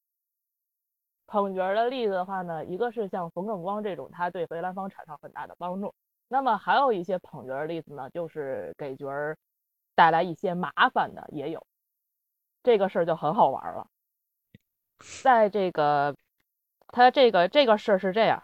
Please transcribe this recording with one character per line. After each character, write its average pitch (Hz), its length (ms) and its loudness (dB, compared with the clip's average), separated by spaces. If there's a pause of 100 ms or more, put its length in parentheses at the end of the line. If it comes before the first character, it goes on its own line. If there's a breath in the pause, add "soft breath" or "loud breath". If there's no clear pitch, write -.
(1300)
捧 202 260 0
角 185 100 -2
儿 196 120 -2
的 233 120 0
例 254 180 -4
子 196 60 0
的 185 120 -2
话 190 180 -6
呢， 165 220 -8
一 180 120 -8
个 240 140 -4
是 220 160 -6
像 180 240 -8
冯 180 160 -8
正 208 160 -8
光 202 200 -6
这 208 120 -6
种， 139 180 -14
他 175 180 -4
对 196 200 -6
梅 165 100 -8
兰 180 140 -6
芳 190 160 -10
产 - 160 -20
生 151 160 -16
很 147 80 -20
大 143 160 -14
的 87 120 -20
帮 180 220 -8
助。 202 140 -8 (320)
那 262 160 -2
么 233 160 0
还 185 160 0
有 262 180 2
一 180 120 -2
些 180 160 -2
捧 127 260 -18
角 131 80 -6
儿 135 60 -6
的 151 60 -6
例 165 140 -6
子 147 140 -18
呢， 135 160 -14
就 170 160 -8
是 131 500 -10
给 135 200 -10
角 139 120 -10
儿 147 300 -6 (560)
带 170 160 8
来 165 140 2
一 175 100 -4
些 180 200 -4
麻 175 180 -6 (200)
烦 175 220 -2
的 - 180 -16
也 143 180 -8
有。 - 140 -12 (1000)
这 233 140 6
个 190 100 2
事 196 120 -2
儿 175 40 2
就 165 100 0
很 156 180 -2
好 175 180 4
玩 127 120 -6
儿 85 140 -10
了。 - 100 -12 (1400)
在 226 260 6
这 190 220 0
个， 147 460 0 (720)
他 247 240 6
这 254 180 6
个， 180 160 4
这 285 180 4
个 214 140 6
事 - 140 0
儿 190 60 4
是 185 140 -2
这 220 120 2
样， 156 200 2